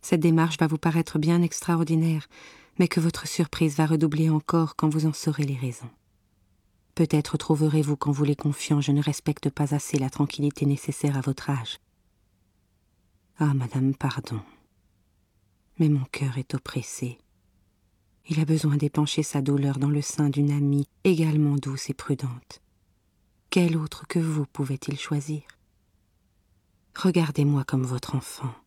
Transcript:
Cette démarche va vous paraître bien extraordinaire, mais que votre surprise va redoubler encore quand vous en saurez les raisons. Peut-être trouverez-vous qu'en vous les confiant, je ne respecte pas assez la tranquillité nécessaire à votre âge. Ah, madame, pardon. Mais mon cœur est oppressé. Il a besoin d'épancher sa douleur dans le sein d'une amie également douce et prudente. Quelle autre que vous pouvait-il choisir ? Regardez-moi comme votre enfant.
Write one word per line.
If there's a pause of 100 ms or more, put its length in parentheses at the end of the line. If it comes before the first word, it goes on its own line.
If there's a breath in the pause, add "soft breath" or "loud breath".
Cette
démarche
va
vous
paraître
bien
extraordinaire, (500 loud breath)
mais
que
votre
surprise
va
redoubler
encore
quand
vous
en
saurez
les
raisons. (1040)
Peut-être
trouverez-vous
qu'en
vous
les
confiant,
je
ne
respecte
pas
assez
la
tranquillité
nécessaire
à
votre
âge. (1600)
Ah,
madame,
pardon. (1400)
Mais
mon
cœur
est
oppressé. (1120)
Il
a
besoin
d'épancher
sa
douleur
dans
le
sein
d'une
amie (160)
également
douce
et
prudente. (880)
Quelle
autre
que
vous
pouvait-il
choisir ? (1500)
Regardez-moi
comme
votre
enfant. (140)